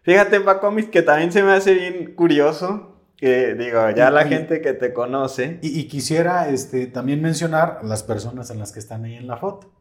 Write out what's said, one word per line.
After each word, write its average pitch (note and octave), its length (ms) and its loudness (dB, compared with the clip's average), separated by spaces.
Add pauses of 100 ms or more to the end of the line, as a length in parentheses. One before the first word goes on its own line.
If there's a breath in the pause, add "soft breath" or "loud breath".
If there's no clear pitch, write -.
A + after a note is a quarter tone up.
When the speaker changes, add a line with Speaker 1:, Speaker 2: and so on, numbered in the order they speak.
Speaker 1:
fíjate, G3 380 4
Pacomis, G3+ 460 0
que E3+ 160 2
también D#3+ 300 2
se G3+ 100 2
me G3 100 4
hace G3 220 4
bien F3+ 400 -4
curioso, E3+ 800 0 (200)
que, B2+ 380 2
digo, A#2 360 0
ya A#2+ 200 4
Speaker 2:
Y, - 20 4
Speaker 1:
la D3 140 6
Speaker 2:
y, - 40 -2
Speaker 1:
gente D#3+ 320 -2
que C#3 100 0
te - 220 -4
conoce. C3 680 -4
Speaker 2:
y, D#3+ 160 -4
y C#3+ 100 -6
quisiera, E3 600 -2
este, B2+ 380 -2
también C3 360 -4
mencionar D#3+ 600 0
las A2 200 -6
personas A#2+ 480 -8
en A2 80 -12
las G2+ 140 -12
que A2+ 60 -18
están A2+ 260 -12
ahí A2+ 100 -12
en B2 120 -16
la A#2+ 100 -10
foto. - 340 -10 (100)